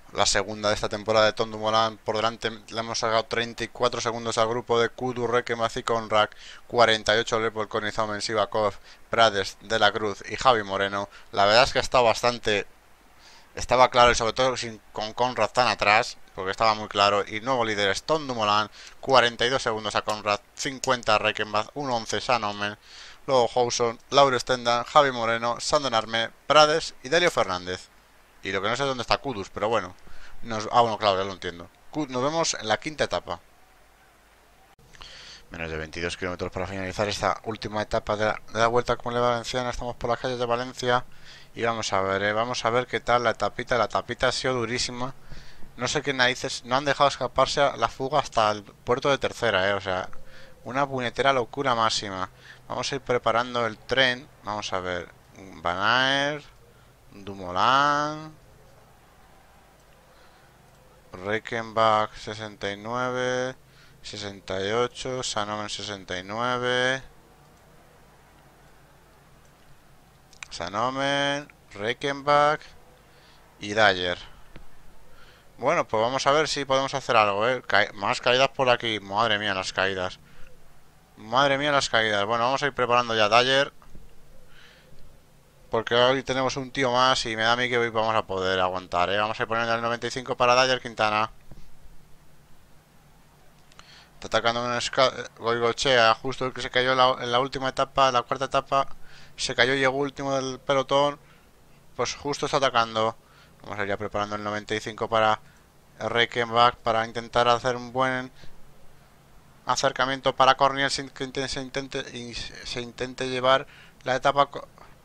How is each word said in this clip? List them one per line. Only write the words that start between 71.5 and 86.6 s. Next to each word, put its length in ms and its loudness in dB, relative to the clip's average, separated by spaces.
Reichenbach 880 2
y 160 -8
Dyer. 440 4
Bueno, 280 0
pues 160 -2
vamos 240 0
a 40 4
ver 180 2
si 160 -4
podemos 300 -2
hacer 220 0
algo, 300 4
¿eh? 200 0
Ca-, 260 2
más 280 -4
caídas 280 4
por 220 0
aquí. 280 0
Madre 400 0
mía, 140 -2
las 220 -4
caídas. 440 -2
Madre 420 2
mía, 120 0
las 200 2
caídas. 340 2
Bueno, 200 0
vamos 180 0
a 40 -2
ir 60 -2
preparando 420 2
ya 140 4
Dyer. 440 4
Porque 240 -2
hoy 280 4
tenemos 340 -2
un 160 -10